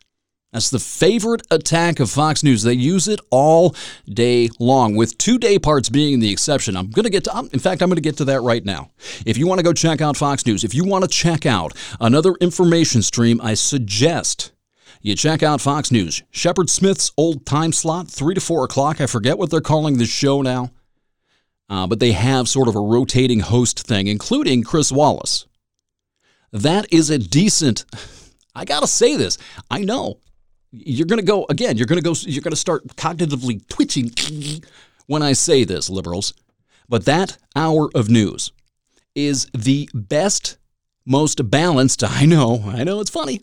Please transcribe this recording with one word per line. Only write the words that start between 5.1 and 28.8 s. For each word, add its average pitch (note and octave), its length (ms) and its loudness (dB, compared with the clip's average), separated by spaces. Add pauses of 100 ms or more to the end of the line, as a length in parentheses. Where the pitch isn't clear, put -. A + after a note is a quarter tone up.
two A#3+ 200 2
day G#3+ 200 2
parts D3 300 2
being C#3 320 2
the G#2+ 100 2
exception. A2 460 -2
I'm F#2 140 -6
gonna G#3+ 200 0
get F#3 140 0
to, G3+ 140 -6
um, B3+ 160 -8
in C3 60 -4
fact, F3+ 220 -2
I'm F3+ 80 2
gonna E3+ 120 0
get D3+ 160 -4
to D3 80 -4
that C3+ 160 0
right A#2 240 0
now. F#2 260 -8 (340)
If A2+ 120 0
you D#3 100 2
wanna F#3 160 2
go E3+ 80 4
check D#3+ 300 0
out D3 160 0
Fox C#3+ 280 -2
News, G#2+ 200 0
if G#2 80 -6
you D3+ 100 0
wanna F#3+ 240 0
check E3 380 0
out F#2 280 0 (280)
another D3+ 400 4
information E3 600 4
stream, A#2 400 2
I A2 120 -2
suggest A#2 1000 -2 (500)
you G#2 140 -4
check D#3 260 0
out D3+ 200 2
Fox C#3+ 280 -2
News. F#2+ 320 0 (100)
Shepard E3+ 380 -2
Smith's - 460 0
old D#3 300 0
time D#3+ 260 0
slot, E3 380 -4
three E3 260 -2
to F3+ 60 0
four D3+ 240 -2
o'clock. C#3+ 340 -2
I C#3+ 60 0
forget A#2+ 320 -2
what F3+ 140 -2
they're D#3+ 100 2
calling D3+ 380 0
the A#2 60 2
show C#3 360 0
now, B2+ 300 -4 (1000)
uh, F#2+ 180 -2
but G#2 140 -2
they A#2+ 100 4
have B2 380 0
sort C3 180 2
of G2+ 80 2
a G#2 60 -2
rotating B2 580 2
host A#2+ 480 0
thing, G2 200 0
including B2+ 560 0
Chris - 280 -2
Wallace. C3+ 540 0 (1080)
That D3 400 0
is D#3+ 180 4
a D#3 80 0
decent, C3+ 680 0 (680)
I D3+ 120 -14
gotta C#4+ 220 -2